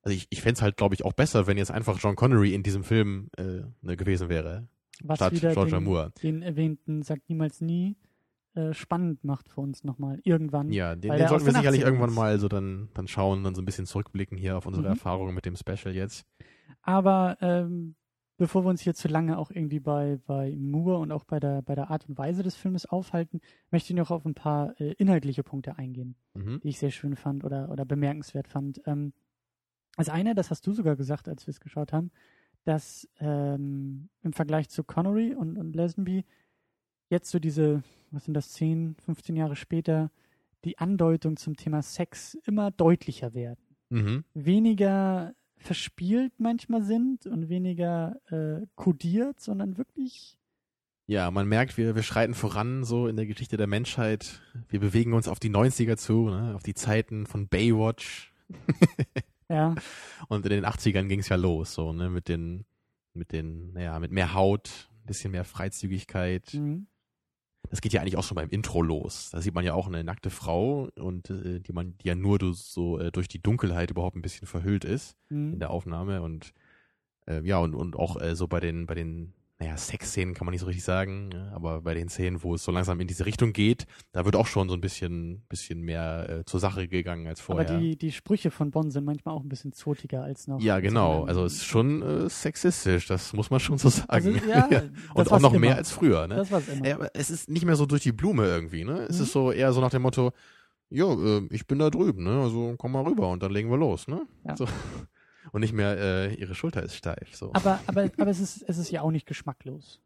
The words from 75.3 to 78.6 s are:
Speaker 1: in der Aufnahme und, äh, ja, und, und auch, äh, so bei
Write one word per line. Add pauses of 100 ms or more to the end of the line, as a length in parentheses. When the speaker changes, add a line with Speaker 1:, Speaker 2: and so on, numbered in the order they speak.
Speaker 1:
in
der
Aufnahme
und, (720)
äh,
ja,
und,
und
auch,
äh,
so
bei